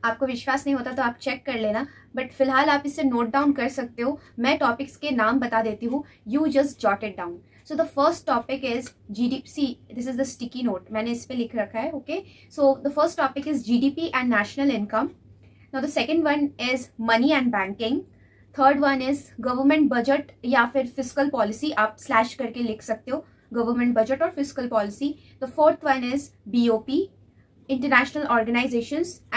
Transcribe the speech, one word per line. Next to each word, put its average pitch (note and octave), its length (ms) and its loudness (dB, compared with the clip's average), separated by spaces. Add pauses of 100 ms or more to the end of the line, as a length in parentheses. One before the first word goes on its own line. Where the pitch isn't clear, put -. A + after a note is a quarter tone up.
आपको A#3 220 0
विश्वास C4 400 -2
नहीं C#4+ 100 2
होता B3 160 -4
तो C4 100 -2
आप A#3+ 200 -2
चेक C4 240 -6
कर B3 120 -4
लेना, A3 280 -2 (300)
but B3+ 160 -6
फिलहाल C4+ 360 2
आप C#4+ 180 2
इसे C#4+ 160 -6
नोट A#3+ 300 0
डाउन C#4+ 200 2
कर C4 160 0
सकते A#3+ 340 -6
हो। C#4 160 -2 (200)
मैं C4+ 200 2
टॉपिक्स C#4 380 -2
के D4 140 -6
नाम A#3+ 300 2
बता A#3 220 0
देती A3 240 -4
हूँ, C4+ 160 -2 (300)
you D4 160 2
just C4+ 360 0
jot G3+ 240 0
it F#3+ 120 -10
down। F3 120 -8 (380)
So D#4 80 -6
the D#4+ 160 2
first D#4 320 2
topic C4+ 460 -2
is B3+ 180 -6 (220)
G A#3+ 180 0
D C4+ 100 -4
P, - 140 -20
see, C#4 160 0 (240)
this A#3+ 180 -6
is B3 80 -2
the C4+ 120 0
sticky A#3+ 360 -6
note, F#3 240 -6
मैंने A3 180 -2
इस A#3 160 -6
पे C4 80 -12
लिख A#3 220 -4
रखा G#3 220 -4
है, C#4+ 140 -4
okay? D#4 280 -6 (380)
So C#4+ 100 6 (160)
the C#4+ 140 -2
first D#4+ 240 2
topic C#4 320 -2
is B3+ 160 -2
G A#3+ 140 4
D C#4 120 6
P E4 140 -4 (100)
and B3 140 0
national B3+ 420 0
income। G#3+ 340 -2 (640)
Now C4 120 -4
the C#4+ 100 -4
second D#4+ 340 2
one D4 160 2 (220)
is B3+ 180 -2 (240)
money B3 300 6
and B3 160 0
banking। G3+ 420 -2 (560)
Third C#4 320 6
one C4 220 2
is C#4+ 180 -2 (220)
government C#4 480 4
budget C4+ 340 2 (140)
या B3 280 4
फिर C4 280 0
fiscal C#4 340 -2
policy, A3 440 0
आप G#3+ 220 0
स्लैश A#3 340 0
करके A#3+ 280 -6
लिख G#3+ 200 -4
सकते A3 280 -8
हो, C#4+ 140 -4 (300)
government A#3+ 440 2
budget C4 240 2
और E4+ 160 0
fiscal C#4 320 -4
policy। G#3+ 380 -2 (340)
The C4 160 -8
fourth D#4 300 4
one C4 140 2 (120)
is C#4+ 100 -2 (300)
B A#3+ 160 4
O A3 80 4 (100)
P, C4+ 80 0 (720)
international C4+ 580 2 (100)
organizations A#3+ 760 0 (240)